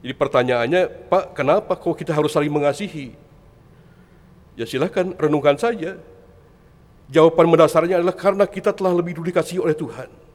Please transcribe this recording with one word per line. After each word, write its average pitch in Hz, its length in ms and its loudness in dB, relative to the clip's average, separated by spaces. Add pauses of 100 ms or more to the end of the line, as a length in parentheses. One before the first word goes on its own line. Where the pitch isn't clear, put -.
Jadi 127 120 -10
pertanyaannya, 127 960 0
"Pak, 180 240 0
kenapa 175 400 0
kok 170 240 -4
kita 160 160 -6
harus 151 160 2
saling 147 220 -2
mengasihi?" 143 640 -4 (1400)
Ya 113 120 -8
silahkan, 180 520 -4
renungkan 147 400 2
saja. 190 400 -4 (1080)
Jawaban 160 400 4
mendasarnya 170 560 4
adalah 180 120 -2
karena 196 320 0
kita 190 280 -4
telah 190 160 -2
lebih 175 240 -2
dulu 165 160 -6
dikasihi 170 320 -2
oleh - 160 -2
Tuhan. 135 320 -12 (240)